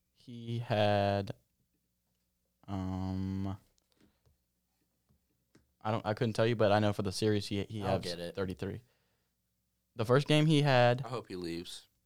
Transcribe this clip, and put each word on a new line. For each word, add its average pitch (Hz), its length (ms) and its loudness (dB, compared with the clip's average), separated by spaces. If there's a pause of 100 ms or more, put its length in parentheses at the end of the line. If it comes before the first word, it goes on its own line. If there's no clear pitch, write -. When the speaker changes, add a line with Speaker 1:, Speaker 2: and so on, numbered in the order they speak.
(160)
Speaker 1:
he 117 480 -10
had, 101 680 2 (1400)
um, 95 880 -4 (2250)
I 107 80 -2
don't, 110 160 -2
I 107 80 0
couldn't 113 200 -2
tell 113 120 2
you, 117 100 0
but 104 160 4
I 107 60 6
know 104 140 4
for 107 100 -4
the 98 100 -2
series 107 340 0
he, 101 220 -4
he 107 140 -8
Speaker 2:
I'll 95 100 0
Speaker 1:
has 92 80 0
Speaker 2:
get 87 180 -6
it. 85 180 -10
Speaker 1:
thirty-three. 95 440 -6 (1160)
The 117 80 -2
first 127 220 4
game 151 200 4
he 147 160 4
had 123 420 4
Speaker 3:
I 117 40 -12
hope 117 200 -8
he 98 80 -10
leaves. 85 460 -8 (240)